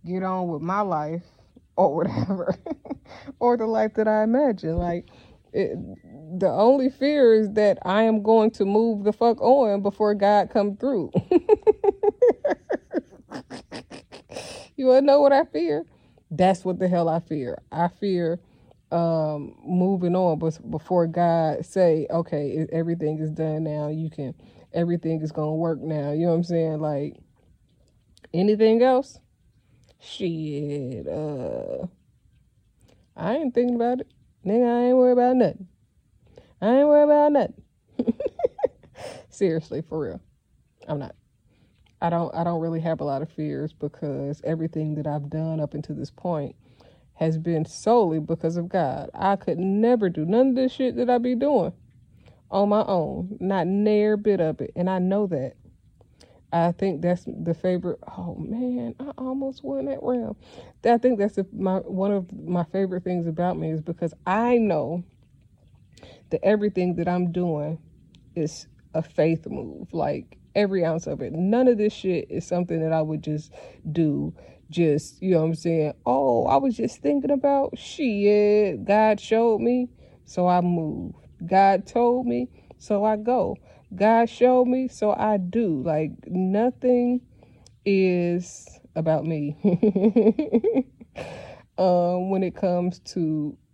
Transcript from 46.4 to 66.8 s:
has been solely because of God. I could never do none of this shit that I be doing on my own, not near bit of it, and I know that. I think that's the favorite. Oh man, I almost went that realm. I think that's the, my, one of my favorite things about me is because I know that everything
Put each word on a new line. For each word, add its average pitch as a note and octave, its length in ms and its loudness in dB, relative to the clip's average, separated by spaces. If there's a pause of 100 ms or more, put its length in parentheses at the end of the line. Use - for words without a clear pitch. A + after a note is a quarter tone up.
has D#3+ 240 -2
been D#3+ 260 -2
solely F#3 560 0
because E3 360 -4
of E3+ 120 -4
God. D3 460 -4
I G3 220 0
could F3 220 -4
never G#3 520 2
do D#3 160 -4
none A#3+ 240 4
of B3 60 0
this B3+ 160 0
shit B3 240 -4
that A#3+ 120 -2
I B3 100 2
be B3 160 0
doing A#3+ 380 0 (800)
on G3+ 180 2
my G#3 160 2
own, F3 560 -4
not F3+ 260 0
near G#3 500 2
bit G#3 240 0
of D#3+ 200 -2
it, - 160 -8
and F3+ 140 -2
I F#3+ 80 0
know G3 300 0
that. C3+ 260 -6 (960)
I E3+ 200 2
think E3+ 300 -2
that's F3 240 0
the E3 280 -4
favorite. F3+ 440 -2 (180)
Oh F3 200 -10
man, A#3+ 640 -6
I C#4 180 -10
almost C4+ 460 -8
went C4+ 240 -6
that C#4 140 -6
realm. A3+ 340 -4 (480)
I A#3 140 6
think B3 200 2
that's G3+ 180 0
the, F#3+ 160 -4
my, F#3+ 260 -2
one G3 340 -2
of F#3 200 -4
my F3 320 -4
favorite F#3 380 -4
things F3+ 240 -4
about E3+ 320 -2
me D#3+ 120 -4
is D#3+ 100 -4
because E3+ 340 -6 (120)
I A#3 320 2
know E3+ 440 0 (1300)
that - 140 -2
everything G3 520 0